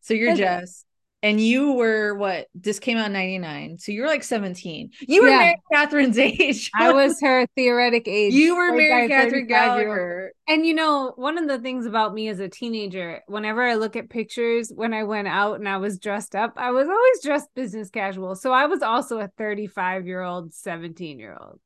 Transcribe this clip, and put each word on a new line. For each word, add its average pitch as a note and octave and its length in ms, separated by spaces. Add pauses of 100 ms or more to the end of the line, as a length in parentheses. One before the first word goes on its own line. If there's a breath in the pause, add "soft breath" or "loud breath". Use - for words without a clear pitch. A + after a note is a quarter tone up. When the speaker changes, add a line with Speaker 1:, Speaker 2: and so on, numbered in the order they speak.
Speaker 1:
So - 120
you're A3+ 160
Speaker 2:
Okay. A#3+ 80
Speaker 1:
Jess. F3+ 460 (360)
And G#3+ 200
you B3+ 320
were, A3 420
what? G3 400
This G3+ 240
came A#3 200
out A3 80
in G3+ 80
ninety-nine. E3+ 640
So - 120
you G#3 120
were, C#4 40
like, D4+ 160
seventeen. F3+ 680 (100)
You D4 220
were B4+ 60
Speaker 2:
Yeah. C4+ 100
Speaker 1:
Mary - 180 (160)
Catherine's D4 460
<laughs> - 20
age. - 520
Speaker 2:
I A#3 200
was C#4 280
her B3+ 260 (100)
theoretic A#3+ 500
age, G#3 280
Speaker 1:
You D#4+ 220
were F4 120
Speaker 2:
played D#4 220
Speaker 1:
Mary - 0
Speaker 2:
by B3 160
a - 20
Speaker 1:
Catherine C4 400
Speaker 2:
thirty-five-year-old. A#3+ 480
Speaker 1:
Gallagher. F3+ 360 (140)
Speaker 2:
And, D#4 180
you E4 100
know, D4 420
one C#4+ 220
of D#4+ 100
the C4+ 100
things B3+ 280
about G#3+ 280
me A3 140
as G3+ 100
a G3 100
teenager, F#3+ 800
whenever G#3+ 360
I A#3+ 120
look A3 220
at A3+ 120
pictures A#3 640
when A3+ 220
I A3 80
went G#3 240
out G3+ 280
and G3+ 140
I G3 100
was F#3+ 200
dressed G#3 380
up, G#3 220
I B3 120
was C4 160
always A4 380
dressed D4 320
business G#3+ 340
casual. F#3+ 460
So C4 160
I C4 140
was D#4+ 160
also A#3 360
a G#3 180
thirty-five-year-old, F#3 1160
seventeen-year-old. E3 1120